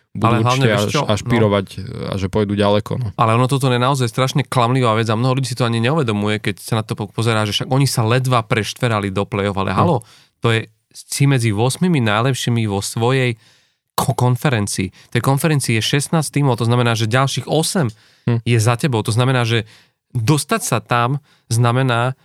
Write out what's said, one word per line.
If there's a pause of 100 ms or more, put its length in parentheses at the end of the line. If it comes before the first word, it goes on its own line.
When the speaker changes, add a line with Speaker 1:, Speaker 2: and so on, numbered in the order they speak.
(120)
Speaker 1:
budú
Speaker 2:
Ale
hlavne,
Speaker 1:
určite
Speaker 2:
vieš
Speaker 1:
až,
Speaker 2:
čo?
Speaker 1:
až
Speaker 2:
No.
Speaker 1:
pirovať (400)
a
že
pôjdu
ďaleko,
no.
Speaker 2:
Ale
ono
toto
je
naozaj
strašne
klamlivá
vec
a
mnoho
ľudí
si
to
ani
neuvedomuje,
keď
sa
na
to
po-,
pozerá,
že
však
oni
sa
ledva
preštverali
do
play-off,
ale
Speaker 1:
No.
Speaker 2:
halo, (420)
to
je, (240)
si
medzi
ôsmimi
najlepšími
vo
svojej (540)
ko-,
konferencii. (160)
Tej
konferencii
je
šestnásť
tímov,
to
znamená,
že
ďalších
osem (380)
Speaker 1:
Hm.
Speaker 2:
je
za
tebou.
To
znamená,
že (480)
dostať
sa
tam (240)
znamená, (120)